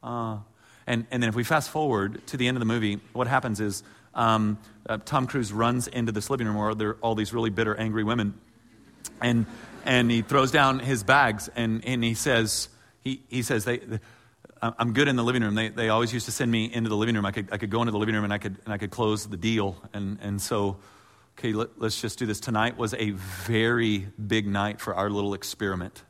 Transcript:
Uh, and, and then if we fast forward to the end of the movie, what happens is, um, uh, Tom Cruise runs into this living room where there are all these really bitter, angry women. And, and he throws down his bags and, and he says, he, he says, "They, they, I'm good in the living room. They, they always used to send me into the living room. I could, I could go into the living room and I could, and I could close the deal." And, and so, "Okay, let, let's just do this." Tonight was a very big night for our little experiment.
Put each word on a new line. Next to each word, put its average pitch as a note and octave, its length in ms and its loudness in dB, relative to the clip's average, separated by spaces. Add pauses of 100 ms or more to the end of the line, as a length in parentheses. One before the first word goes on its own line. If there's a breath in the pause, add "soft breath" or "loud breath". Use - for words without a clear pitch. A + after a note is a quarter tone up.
Uh, A#2 340 -4 (480 soft breath)
and, A#2 240 0
and B2 140 0
then A#2 40 4
if A2 80 2
we C#3 80 0
fast D3+ 280 2
forward A#2 560 0
to - 100 -8
the B2 100 2
end B2+ 80 0
of B2+ 40 -2
the A#2 60 0
movie, A2 340 0 (140)
what B2 120 0
happens B2 340 0
is, G#2 220 -2 (320 loud breath)
um, A2 460 2 (280 loud breath)
uh, A2 160 -4
Tom C3+ 220 0
Cruise A#2+ 260 -2
runs A#2+ 360 0
into A#2 240 -2
this G#2 180 -4
living B2+ 160 0
room G#2+ 100 0
where G#2+ 200 0
there G#2+ 140 0
are A2 120 -6
all A2+ 140 0
these G#2+ 180 -2
really A2+ 160 0
bitter, G#2+ 260 0
angry A2 280 -2
women. G#2+ 320 0 (880)
And, A#2 260 2 (360 loud breath)
and A#2+ 280 4
he A#2 100 4
throws C3+ 300 4
down C3+ 260 4
his B2 260 -2
bags B2 520 4
and, A2+ 280 -2
and A#2+ 200 -2
he A#2 100 2
says, A2+ 560 2 (320 soft breath)
he, C3 280 -6
he B2+ 120 -2
says, A2 240 0
"They, B2 140 0
they, A2+ 200 -6 (600 loud breath)
I'm A#2 320 -2
good C#3 140 4
in C3+ 80 2
the A#2+ 80 2
living B2 180 2
room. G#2 140 2
They, A2 140 0
they A2+ 200 -2
always A2+ 240 2
used A#2 140 -4
to G#2+ 40 -6
send A#2+ 200 0
me A#2 200 0
into A#2 180 -2
the G#2+ 80 0
living A2+ 180 2
room. G2+ 100 0
I G2+ 60 -2
could, G#2 200 -6
I G#2 60 -4
could G2 140 -4
go A2+ 100 0
into A#2 100 0
the G#2 60 -2
living G#2+ 160 0
room G#2+ 100 0
and G2+ 100 0
I G#2 40 -2
could, G2+ 280 -6
and A2+ 60 -6
I G#2 60 -4
could G2+ 140 -6
close G#2+ 340 0
the G#2 120 -10
deal." G2 400 0 (160)
And, G2+ 280 -6
and G2+ 180 -4
so, G2+ 380 0 (600 loud breath)
"Okay, A#2 160 -2
let, A2 260 -2
let's A2 200 -2
just - 200 -6
do B2+ 60 0
this." G#2+ 140 -2
Tonight A2+ 380 0
was A2 160 -2
a G#2+ 180 -2
very G#2 960 0 (200)
big A2 180 2
night G2+ 360 -2
for G#2 120 -4
our G2 160 0
little G2+ 240 0
experiment. F#2+ 760 -4